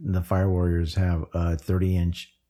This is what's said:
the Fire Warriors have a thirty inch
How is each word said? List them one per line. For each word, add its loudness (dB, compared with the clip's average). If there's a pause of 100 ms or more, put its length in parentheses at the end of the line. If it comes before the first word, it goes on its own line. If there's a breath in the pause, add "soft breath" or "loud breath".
the 0
Fire 0
Warriors 0
have 0
a 0
thirty 0
inch -2 (180)